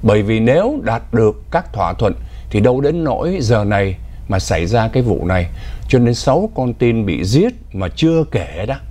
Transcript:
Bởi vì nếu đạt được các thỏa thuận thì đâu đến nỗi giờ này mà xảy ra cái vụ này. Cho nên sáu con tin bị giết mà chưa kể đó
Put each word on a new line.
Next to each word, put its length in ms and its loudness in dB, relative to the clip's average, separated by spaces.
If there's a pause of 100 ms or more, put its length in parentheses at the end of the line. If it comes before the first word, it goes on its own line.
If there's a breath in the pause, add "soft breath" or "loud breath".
Bởi 180 4
vì 180 0
nếu 440 2
đạt 280 -2
được 400 2
các 220 -2
thỏa 200 -2
thuận 200 0 (360 loud breath)
thì 100 0
đâu 220 4
đến 220 0
nỗi 380 -2
giờ 220 2
này 320 0 (320 loud breath)
mà 120 0
xảy 260 0
ra 220 2
cái 160 0
vụ 220 0
này. 200 2 (420 loud breath)
Cho 120 4
nên 140 4
sáu 420 0
con 180 -2
tin 320 2
bị 180 -2
giết 300 2 (200)
mà 220 -4
chưa 360 2
kể 360 -4
đó 80 -4 (160)